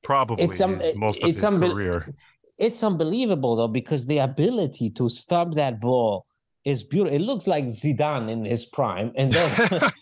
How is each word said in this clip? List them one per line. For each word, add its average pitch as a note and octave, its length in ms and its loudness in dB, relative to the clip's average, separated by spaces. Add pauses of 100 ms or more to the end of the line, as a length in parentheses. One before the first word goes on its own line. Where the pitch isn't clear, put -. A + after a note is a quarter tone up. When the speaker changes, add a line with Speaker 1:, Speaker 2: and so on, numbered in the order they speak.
Speaker 1:
probably C3 420 0
Speaker 2:
It's, F3+ 160 0
um, F#3 180 0
Speaker 1:
his, D#3+ 160 -2
most G#2 280 -2
of E2+ 60 4
Speaker 2:
it's E2+ 120 -2
Speaker 1:
his G#2 80 2
Speaker 2:
unbe- F#2 220 2
Speaker 1:
career. F2+ 360 -2 (520)
Speaker 2:
It's A3+ 240 -2
unbelievable, E3 720 0
though, A#2 120 2
because A#2+ 380 -2
the D3 140 2
ability C#3 720 0
to B2 180 0
stop E3+ 460 0
that C3 260 0
ball A#2 460 2 (380)
is C#3 180 -2
beautiful. E3 320 0
It D3 60 2
looks A3 260 -2
like D3+ 220 0
Zidane C#3 600 -2
in A2+ 160 -4
his A2+ 200 -2
prime. A2 500 -2
And C3+ 160 2
then, F3 600 2 (100)